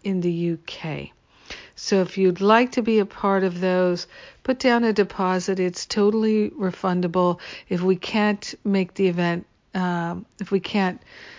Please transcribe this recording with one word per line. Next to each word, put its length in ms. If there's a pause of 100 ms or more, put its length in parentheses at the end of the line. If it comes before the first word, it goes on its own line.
in 200
the 100
U 320
K. 480 (680)
So 220
if 160
you'd 220
like 320
to 100
be 160
a 80
part 380
of 160
those, 480 (340)
put 160
down 240
a 100
deposit. 680
It's 260
totally 640
refundable. 880 (300)
If 140
we 120
can't 580 (120)
make 300
the 120
event, 400 (300)
um, 500 (140)
if 100
we 80
can't 420 (380)